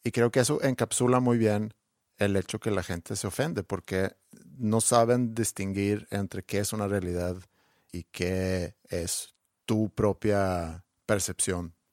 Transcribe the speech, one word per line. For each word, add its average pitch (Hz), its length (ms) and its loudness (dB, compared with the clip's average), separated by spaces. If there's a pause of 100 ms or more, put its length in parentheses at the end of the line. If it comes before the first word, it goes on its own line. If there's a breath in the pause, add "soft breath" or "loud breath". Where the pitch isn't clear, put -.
Y 113 80 -2
creo 117 200 2
que 131 80 4
eso 143 240 2
encapsula 123 560 2
muy 120 180 4
bien 107 360 2 (440)
el 101 180 2
hecho 98 240 -2
que 113 120 -2
la 92 120 0
gente 87 320 -6
se - 120 -4
ofende, 131 360 -2
porque 95 520 -4 (420)
no 110 240 2
saben 117 540 4
distinguir 101 760 -2
entre 98 340 -4
qué 101 160 -2
es 104 140 -2
una 104 140 -2
realidad 90 480 -2 (560)
y 87 140 -10
qué 92 720 -4 (140)
es - 460 -8 (300)
tu 110 240 0
propia 95 920 0 (220)
percepción 92 720 -2 (180)